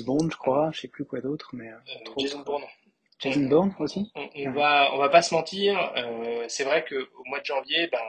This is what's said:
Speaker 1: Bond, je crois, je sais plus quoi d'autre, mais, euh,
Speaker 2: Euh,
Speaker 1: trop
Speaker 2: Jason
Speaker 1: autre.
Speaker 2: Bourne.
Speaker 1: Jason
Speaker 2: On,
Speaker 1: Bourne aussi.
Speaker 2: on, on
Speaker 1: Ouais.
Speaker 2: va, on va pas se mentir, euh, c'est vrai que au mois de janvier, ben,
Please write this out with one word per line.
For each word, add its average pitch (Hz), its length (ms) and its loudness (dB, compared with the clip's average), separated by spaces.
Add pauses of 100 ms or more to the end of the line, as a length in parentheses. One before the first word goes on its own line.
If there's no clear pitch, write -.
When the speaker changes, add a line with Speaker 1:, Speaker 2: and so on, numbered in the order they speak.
Speaker 1:
Bond, 147 280 2
je - 60 -10
crois, 147 360 2
je - 80 -12
sais 131 60 -12
plus - 180 -10
quoi 127 160 -8
d'autre, 139 320 -8
mais, 117 160 -14
euh, 110 60 -18
Speaker 2:
Euh, - 300 -16
Speaker 1:
trop 113 140 -8
Speaker 2:
Jason 139 200 -4
Speaker 1:
autre. 139 60 -16
Speaker 2:
Bourne. 143 180 -4 (560)
Speaker 1:
Jason 139 260 0
Speaker 2:
On, 127 40 0
Speaker 1:
Bourne 185 300 4
aussi. 185 360 -4
Speaker 2:
on, 147 60 -8 (140)
on 147 40 -10
Speaker 1:
Ouais. 139 120 -4
Speaker 2:
va, 143 440 4
on - 20 0
va 139 120 2
pas 170 120 10
se 170 120 -2
mentir, 190 440 0 (180)
euh, 117 540 -4
c'est - 160 -4
vrai 156 180 2
que 143 120 -10
au 131 300 -8
mois 135 140 -6
de - 60 -10
janvier, 147 460 0
ben, 123 180 0